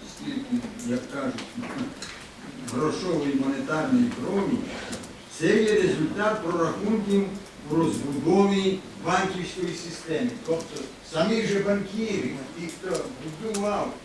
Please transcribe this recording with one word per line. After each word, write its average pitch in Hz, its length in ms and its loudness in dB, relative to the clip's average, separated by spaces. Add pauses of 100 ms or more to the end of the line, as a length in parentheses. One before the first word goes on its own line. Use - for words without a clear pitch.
(140)
стільки, 254 420 -4 (320)
як 247 240 -2
кажуть, 262 300 -4 (1300)
грошової 151 640 0
монетарної 135 760 2 (100)
крові, 196 360 0 (800)
це 214 240 6
є 214 200 6
результат 175 600 2
прорахунків 196 840 2 (460)
у 151 40 0
розбудові 190 1040 4 (260)
банківської 180 680 0
системи. 156 560 -2 (160)
Тобто 156 340 -2 (320)
самі 208 300 2
ж 202 160 2
банкіри, 202 720 0 (280)
ті, 170 80 -6
хто 160 380 -4 (380)
будував 202 520 -2 (100)